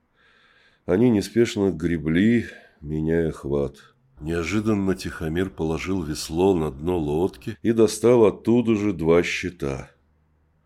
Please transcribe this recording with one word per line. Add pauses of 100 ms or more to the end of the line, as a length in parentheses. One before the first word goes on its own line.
(840)
они
неспешно
гребли, (340)
меняя
хват. (440)
Неожиданно
Тихомир
положил
весло
на
дно
лодки
и
достал
оттуда
же
два
щита. (760)